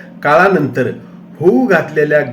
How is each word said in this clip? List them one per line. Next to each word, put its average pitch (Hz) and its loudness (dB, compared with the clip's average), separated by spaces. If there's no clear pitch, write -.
काळानंतर 147 0
होऊ 233 2
घातलेल्या 151 0